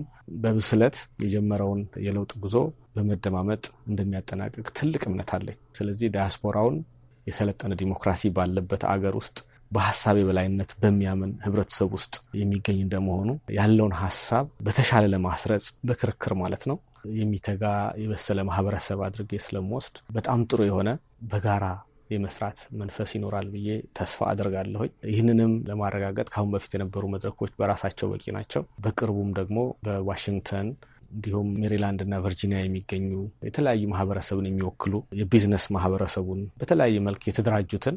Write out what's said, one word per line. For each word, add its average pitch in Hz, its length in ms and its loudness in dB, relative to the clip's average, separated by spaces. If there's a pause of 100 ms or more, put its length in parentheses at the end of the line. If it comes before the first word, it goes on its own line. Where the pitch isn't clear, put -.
(360)
በብስለት 113 600 4 (240)
የጀመረውን 101 600 0 (160)
የለውጥ 98 400 -2
ጉዞ 101 200 -2 (360)
በመደማመጥ 101 680 0 (240)
እንደሚያጠናቅቅ 98 880 -4
ትልቅ 160 300 -2
እምነት 95 280 -4
አለኝ። 101 260 -4 (160)
ስለዚህ 104 360 0
ዳያስፖራውን 104 640 2 (500)
የሰለጠነ 101 500 -2
ዲሞክራሲ 95 540 0
ባለበት 92 540 0
አገር 98 320 2
ውስጥ - 200 -8 (340)
በሀሳብ 104 460 2
የበላይነት 95 600 2
በሚያምን 95 640 2
ህብረተሰብ 101 520 0
ውስጥ - 220 -6 (200)
የሚገኝ 101 460 0
እንደመሆኑ 95 480 0 (240)
ያለውን 107 420 6
ሀሳብ 98 520 0 (160)
በተሻለ 107 440 4
ለማስረጽ 95 600 0 (180)
በክርክር 117 500 -2
ማለት 92 320 -2
ነው 139 120 -2 (360)
የሚተጋ 104 480 -2 (340)
የበሰለ 107 480 -2
ማህበረሰብ 98 560 -2
አድርጌ 98 400 -6
ስለምወስድ 101 540 -6 (180)
በጣም 117 320 0
ጥሩ 117 180 2
የሆነ 101 280 4 (360)
በጋራ 101 400 0 (440)
የመስራት 101 480 -4 (160)
መንፈስ 104 380 -6
ይኖራል 101 360 -4
ብዬ 101 200 -6 (260)
ተስፋ - 320 -4
አደርጋለሁኝ። 101 640 -2 (160)
ይህንንም 113 460 6 (120)
ለማረጋገጥ 101 640 -2
ከአሁን 104 260 -2
በፊት 101 200 -4
የነበሩ 98 360 -4
መድረኮች 98 460 -4
በራሳቸው 101 540 0
በቂ 98 240 -6
ናቸው። 107 320 -4 (160)
በቅርቡም 101 560 0
ደግሞ 98 220 -2 (240)
በዋሽንግተን 98 840 -4 (420)
እንዲሁም 104 460 -2
ሜሪላንድ 101 440 0
እና 98 180 -2
ቨርጂኒያ 98 400 0
የሚገኙ 95 480 -2 (360)
የተለያዩ 113 460 2
ማህበረሰብን 95 580 -2
የሚወክሉ 95 480 -2 (220)
የቢዝነስ 101 540 4
ማህበረሰቡን 95 720 0 (160)
በተለያየ 131 440 4
መልክ 101 240 -2
የተደራጁትን 107 720 0